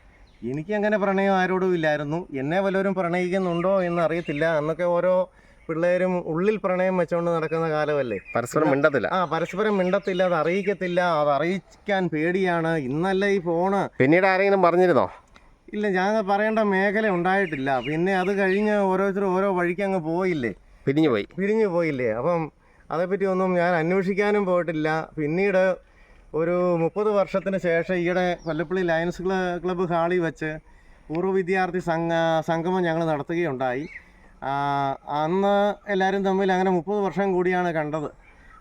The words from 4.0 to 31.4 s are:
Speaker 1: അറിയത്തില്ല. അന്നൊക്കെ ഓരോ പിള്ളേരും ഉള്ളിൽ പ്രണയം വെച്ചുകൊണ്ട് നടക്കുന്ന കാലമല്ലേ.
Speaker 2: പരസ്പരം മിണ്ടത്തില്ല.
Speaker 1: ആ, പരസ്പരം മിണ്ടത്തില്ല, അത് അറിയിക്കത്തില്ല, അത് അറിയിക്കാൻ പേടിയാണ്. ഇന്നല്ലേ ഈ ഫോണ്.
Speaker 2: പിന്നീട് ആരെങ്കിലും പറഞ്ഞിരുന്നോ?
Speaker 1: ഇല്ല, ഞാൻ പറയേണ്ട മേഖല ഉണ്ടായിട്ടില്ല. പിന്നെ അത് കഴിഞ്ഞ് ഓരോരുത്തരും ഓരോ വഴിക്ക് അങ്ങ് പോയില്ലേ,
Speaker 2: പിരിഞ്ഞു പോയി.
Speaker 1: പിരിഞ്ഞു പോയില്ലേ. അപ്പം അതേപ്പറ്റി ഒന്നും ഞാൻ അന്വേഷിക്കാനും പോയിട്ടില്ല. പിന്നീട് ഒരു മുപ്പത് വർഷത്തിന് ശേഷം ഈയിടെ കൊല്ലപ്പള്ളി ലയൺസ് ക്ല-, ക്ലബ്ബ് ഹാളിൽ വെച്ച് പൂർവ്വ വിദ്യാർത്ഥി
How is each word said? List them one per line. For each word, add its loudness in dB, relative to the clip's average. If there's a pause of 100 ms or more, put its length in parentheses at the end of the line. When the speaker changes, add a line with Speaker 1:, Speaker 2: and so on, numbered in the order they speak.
Speaker 1:
അറിയത്തില്ല. -2
അന്നൊക്കെ -2
ഓരോ 0 (380)
പിള്ളേരും 0
ഉള്ളിൽ 0
പ്രണയം 0
വെച്ചുകൊണ്ട് 0
നടക്കുന്ന -2
കാലമല്ലേ. -2 (180)
Speaker 2:
പരസ്പരം 0
മിണ്ടത്തില്ല. 2
Speaker 1:
ആ, 0
പരസ്പരം -2
മിണ്ടത്തില്ല, 0
അത് 2
അറിയിക്കത്തില്ല, -2
അത് 2
അറിയിക്കാൻ -2
പേടിയാണ്. 0
ഇന്നല്ലേ 0
ഈ 2
ഫോണ്. 0 (100)
Speaker 2:
പിന്നീട് 6
ആരെങ്കിലും 4
പറഞ്ഞിരുന്നോ? 6 (640)
Speaker 1:
ഇല്ല, -2
ഞാൻ 0
പറയേണ്ട 2
മേഖല 2
ഉണ്ടായിട്ടില്ല. 0
പിന്നെ 0
അത് 0
കഴിഞ്ഞ് 2
ഓരോരുത്തരും 0
ഓരോ 0
വഴിക്ക് -2
അങ്ങ് -2
പോയില്ലേ, -2 (320)
Speaker 2:
പിരിഞ്ഞു 2
പോയി. 0 (100)
Speaker 1:
പിരിഞ്ഞു 0
പോയില്ലേ. 0
അപ്പം -2 (380)
അതേപ്പറ്റി -2
ഒന്നും 0
ഞാൻ 2
അന്വേഷിക്കാനും 0
പോയിട്ടില്ല. -2 (100)
പിന്നീട് 2 (580)
ഒരു 0
മുപ്പത് 0
വർഷത്തിന് 0
ശേഷം 0
ഈയിടെ 0 (100)
കൊല്ലപ്പള്ളി -2
ലയൺസ് 0
ക്ല-, -2
ക്ലബ്ബ് -2
ഹാളിൽ 0
വെച്ച് -4 (500)
പൂർവ്വ -2
വിദ്യാർത്ഥി 0